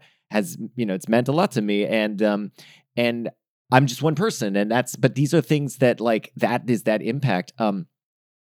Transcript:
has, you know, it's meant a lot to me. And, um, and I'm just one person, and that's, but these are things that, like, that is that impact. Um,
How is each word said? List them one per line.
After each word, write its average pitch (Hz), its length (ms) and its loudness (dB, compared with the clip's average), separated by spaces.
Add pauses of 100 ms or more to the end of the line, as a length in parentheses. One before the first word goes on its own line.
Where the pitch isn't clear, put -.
(300)
has, 107 280 -4 (200)
you 120 80 -2
know, 98 80 -2
it's 95 160 -6
meant 123 180 2
a 139 60 0
lot 165 200 2
to 117 80 0
me. 104 240 0
And, 107 380 0
um, 104 280 0 (440)
and 120 340 -2 (440)
I'm 135 140 6
just - 140 -8
one 156 140 2
person, 131 400 -2
and 104 160 2
that's, 123 240 0
but 127 200 0
these 135 180 0
are 165 80 4
things 143 380 -2
that, 123 200 2
like, 113 380 0
that 120 320 0
is 113 140 0
that 107 180 0
impact. 113 560 -2
Um, 101 300 -2 (560)